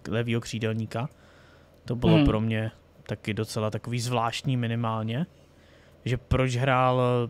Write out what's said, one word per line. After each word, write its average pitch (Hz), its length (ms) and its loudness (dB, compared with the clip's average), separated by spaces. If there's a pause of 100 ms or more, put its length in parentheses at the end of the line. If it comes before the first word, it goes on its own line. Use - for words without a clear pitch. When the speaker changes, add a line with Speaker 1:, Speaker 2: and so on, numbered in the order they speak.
Speaker 1:
levýho 117 320 -2
křídelníka. 113 680 -4 (760)
To 127 100 -4
bylo 120 200 6
Speaker 2:
Hmm. 151 100 6
Speaker 1:
pro 107 160 4
mě 110 300 -2 (360)
taky 107 260 -6
docela 110 380 -2
takový 117 280 -6
zvláštní 120 580 -2
minimálně, 117 680 -2 (800)
že 120 120 -2
proč 127 380 0
hrál, 127 440 4 (300)